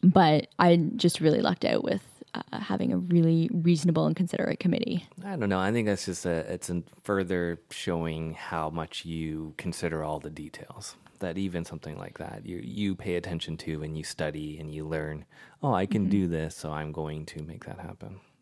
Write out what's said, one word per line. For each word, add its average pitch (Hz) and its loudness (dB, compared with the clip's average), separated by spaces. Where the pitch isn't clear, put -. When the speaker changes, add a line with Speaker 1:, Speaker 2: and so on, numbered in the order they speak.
Speaker 1:
but 165 8
I 175 8
just - 4
really 156 6
lucked 165 2
out - 2
with, - -2
uh, - -8
having 196 -2
a 185 2
really 165 6
reasonable 165 4
and 160 2
considerate - 0
committee. - 0
Speaker 2:
I 196 -8
don't 110 0
know. 95 4
I 98 2
think 113 2
that's 101 0
just 90 -6
a, 82 0
it's 90 -8
a 87 -2
further 87 0
showing 80 -4
how 80 -4
much 80 -8
you 80 -6
consider 82 -4
all 76 -4
the - -10
details, - -14
that 87 -4
even 87 -4
something 78 -12
like 50 -14
that, - -12
you, 90 -8
you 98 -2
pay 90 -2
attention 85 -4
to 78 -6
and 78 -6
you 76 -6
study 76 -6
and 76 -10
you 78 -8
learn, 78 -6
"Oh, 139 2
I 95 2
can 104 0
Speaker 1:
Mm-hmm. 92 2
Speaker 2:
do 95 2
this, 80 -2
so 76 -8
I'm 76 -6
going 78 -8
to 76 -12
make 78 -12
that - -12
happen." 95 -14